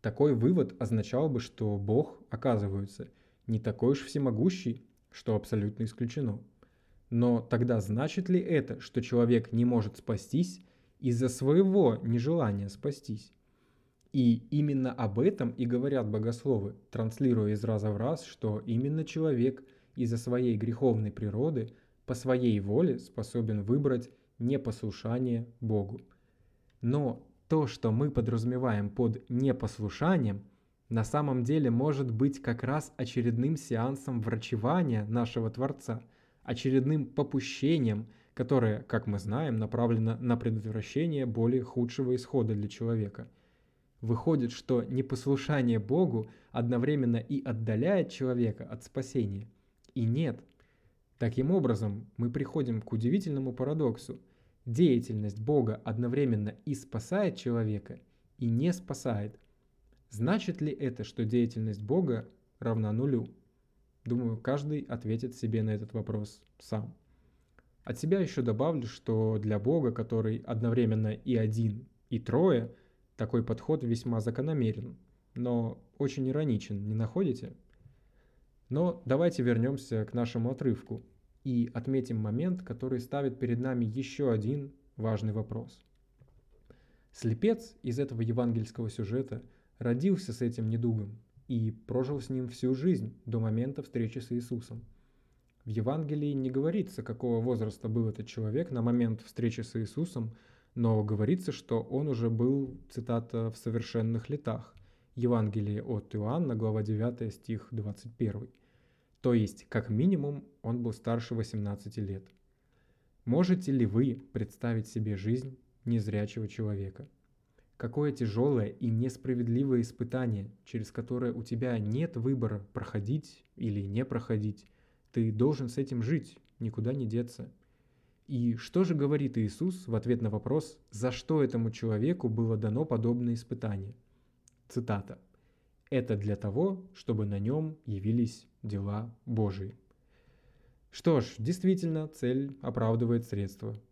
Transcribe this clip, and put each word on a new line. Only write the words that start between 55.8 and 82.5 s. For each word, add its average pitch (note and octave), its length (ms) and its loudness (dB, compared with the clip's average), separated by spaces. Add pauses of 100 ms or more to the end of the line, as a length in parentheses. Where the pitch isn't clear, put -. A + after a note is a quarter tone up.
одновременно A#2 720 0 (100)
и D3 100 -2
спасает F3+ 600 -2
человека, A2+ 640 -2 (380)
и A#2 120 0
не C#3 220 2
спасает. A2+ 680 -4 (720)
Значит D#3+ 500 0
ли D3+ 120 -2
это, A#2+ 320 -4
что - 200 -4
деятельность A2 580 0
Бога B2+ 460 0 (300)
равна A2 340 0
нулю? A#2+ 360 0 (760)
Думаю, A#2+ 320 -2
каждый C#3+ 440 -2
ответит A#2+ 540 -4
себе A2+ 280 0
на G#2+ 80 0
этот G#2+ 240 -4
вопрос G#2+ 480 -6 (160)
сам. A2 360 -6 (880)
От - 160 -8
себя F#3 220 0
еще D3+ 220 -2
добавлю, A#2+ 440 0
что A2 520 0
для G#2+ 200 0
Бога, B2+ 340 2
который A2+ 460 -2
одновременно A2 760 2
и B2 240 -2
один, A2 500 0 (240)
и A#2 80 -2
трое – A#2+ 540 2 (440)
такой A#2 280 0
подход D3 400 -2
весьма A#2 360 -2
закономерен, A#2 760 -2 (380)
но A#2+ 480 -2 (160)
очень C3+ 300 0
ироничен, A#2 580 0
не G#2+ 80 -2
находите? A#2 600 -2 (1120)
Но E3+ 380 0
давайте D3 360 2
вернемся A#2+ 640 2
к G#2+ 100 -12
нашему A#2+ 360 0
отрывку B2 540 -2 (400)
и A#2+ 280 0
отметим B2 460 -2
момент, C#3 440 -2